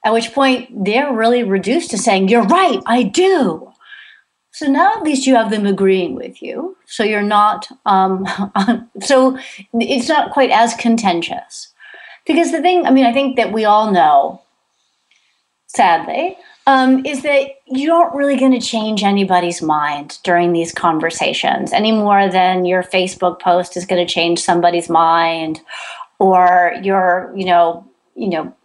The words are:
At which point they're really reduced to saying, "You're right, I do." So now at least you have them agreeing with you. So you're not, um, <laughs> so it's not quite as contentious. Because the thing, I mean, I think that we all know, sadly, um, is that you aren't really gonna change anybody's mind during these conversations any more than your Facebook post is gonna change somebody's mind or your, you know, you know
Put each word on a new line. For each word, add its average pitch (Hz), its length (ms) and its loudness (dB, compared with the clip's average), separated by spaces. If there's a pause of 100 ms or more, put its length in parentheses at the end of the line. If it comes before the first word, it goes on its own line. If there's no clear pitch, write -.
At 220 80 2
which 233 200 -2
point 254 520 -2
they're 254 280 0
really 233 300 0
reduced 196 480 -2
to 220 60 -6
saying, 190 320 0
"You're 233 140 4
right, 349 420 2
I 247 180 2
do." 311 680 0 (800)
So - 140 -10
now 302 280 2
at 415 100 -8
least 294 240 -2
you 262 80 4
have 220 160 2
them 208 160 -2
agreeing 190 480 0
with - 260 -14
you. 359 340 -12 (100)
So - 180 -6
you're 208 180 -2
not, 208 460 0 (180)
um, 190 400 2 (360)
<laughs> 220 400 -4
so 262 360 2 (360)
it's 233 360 -2
not 302 220 0
quite 269 180 2
as 233 240 2
contentious. - 960 -4 (540)
Because 302 260 0
the 320 100 -4
thing, 349 240 2
I 262 60 2
mean, 262 140 4
I 233 80 2
think 277 240 -2
that 214 160 -2
we 220 120 -2
all 214 260 2
know, 151 500 2 (1300)
sadly, 220 720 0 (300)
um, 262 380 4
is 285 180 -6
that 277 280 0 (160)
you 277 260 -2
aren't 339 220 2
really 285 220 0
gonna 262 220 4
change 220 440 -4
anybody's 185 580 0
mind 151 640 -4
during 175 280 2
these 165 200 -2
conversations 156 1000 -2
any 220 200 0
more 202 380 2
than 185 360 0
your 180 180 0
Facebook 180 560 -2
post 180 380 0
is 180 80 -10
gonna 180 200 0
change 170 340 -2
somebody's 175 500 0
mind 165 720 0 (580)
or 180 540 4 (100)
your, 185 520 0
you 196 100 -6
know, 170 400 2 (300)
you 220 120 -6
know - 260 -6 (120)